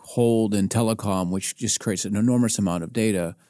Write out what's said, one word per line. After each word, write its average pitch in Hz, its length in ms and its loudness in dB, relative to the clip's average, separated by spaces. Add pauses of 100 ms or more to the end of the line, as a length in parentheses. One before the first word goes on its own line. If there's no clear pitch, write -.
hold 113 520 2
in 98 140 2
telecom, 104 600 0
which - 260 -6
just - 240 -4
creates 98 240 -4
an 104 120 -4
enormous 120 420 2
amount 87 260 0
of 87 80 -12
data. 95 440 -2 (140)